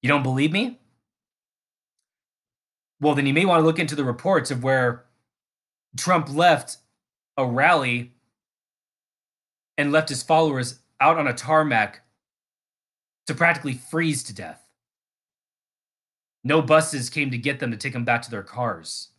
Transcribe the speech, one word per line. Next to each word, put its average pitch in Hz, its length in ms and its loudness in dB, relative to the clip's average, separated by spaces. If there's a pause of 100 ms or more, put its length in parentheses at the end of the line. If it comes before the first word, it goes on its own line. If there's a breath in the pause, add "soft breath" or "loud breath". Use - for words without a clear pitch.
You 123 60 -4
don't 143 160 2
believe 135 300 0
me? 240 260 -4 (2250)
Well, 147 140 4
then 139 100 0
you 139 80 2
may 165 120 4
wanna 165 200 4
look 160 140 2
into 151 160 -4
the 143 100 -2
reports 139 440 0
of 127 140 -6
where 127 420 0 (920)
Trump 160 360 0
left 160 440 2 (580)
a 135 100 0
rally 127 680 0 (1600)
and 143 140 0
left 156 180 2
his 127 140 -6
followers 151 560 0 (200)
out 160 180 4
on 147 100 -2
a 120 60 -2
tarmac 127 720 0 (1200)
to 135 80 -6
practically 135 380 0
freeze 160 500 -4
to 107 100 -14
death. - 280 -16 (1800)
No 151 180 2
buses 147 480 2
came 143 220 -4
to 123 60 -4
get 139 220 -4
them 123 120 -6
to 110 60 -8
take 131 160 -8
them 120 120 -4
back 120 180 0
to - 80 -14
their 101 120 -10
cars. 110 760 -8